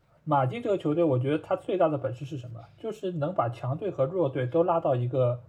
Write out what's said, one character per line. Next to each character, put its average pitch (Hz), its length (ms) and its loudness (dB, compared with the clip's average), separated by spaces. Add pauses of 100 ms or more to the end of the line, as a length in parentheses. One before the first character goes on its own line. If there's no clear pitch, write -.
(240)
马 139 220 2
竞 233 160 -2
这 240 80 -4
个 196 80 2
球 151 160 0
队， 170 100 4
我 139 140 4
觉 131 140 0
得 156 80 2
他 185 160 -2
最 208 200 -2
大 175 120 4
的 151 100 0
本 123 160 -4
事 135 100 -12
是 143 140 -10
什 120 140 -12
么？ 113 80 -14 (180)
就 220 140 -8
是 190 220 -6
能 160 200 -2
把 120 160 0
强 127 260 -4
队 - 140 -4
和 135 160 0
弱 165 240 0
队 127 160 -2
都 165 180 2
拉 175 160 2
到 151 160 2
一 123 120 0
个， 123 420 2